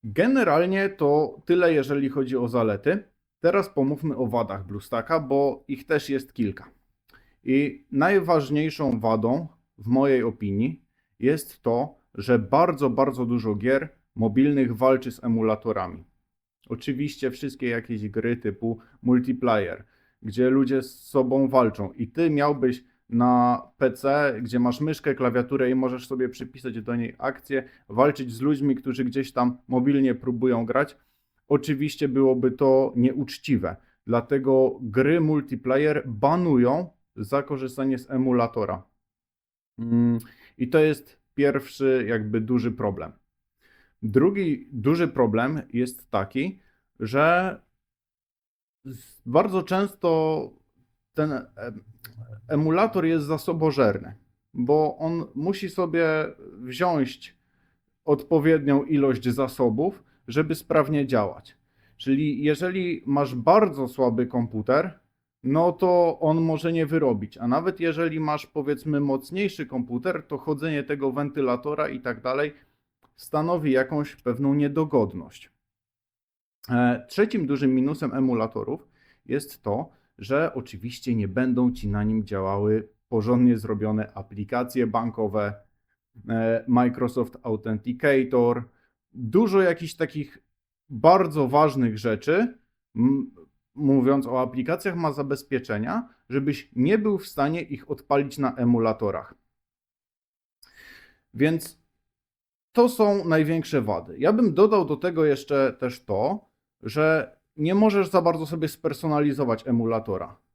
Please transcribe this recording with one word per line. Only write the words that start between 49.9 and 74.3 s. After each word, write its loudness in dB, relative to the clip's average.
ten -2
em-, -12
emulator 0
jest 0
zasobożerny, 0
bo 2
on -4
musi -4
sobie -2
wziąć -4
odpowiednią 2
ilość 2
zasobów, -2
żeby -2
sprawnie 0
działać. -2
Czyli -2
jeżeli -2
masz 0
bardzo 4
słaby 0
komputer, -2
no 2
to 2
on 2
może -2
nie 0
wyrobić, 0
a -6
nawet -2
jeżeli -2
masz, -4
powiedzmy, -4
mocniejszy -4
komputer, -6
to -8
chodzenie -4
tego -4
wentylatora -2
i -8
tak -8
dalej -2
stanowi -2
jakąś 0
pewną -2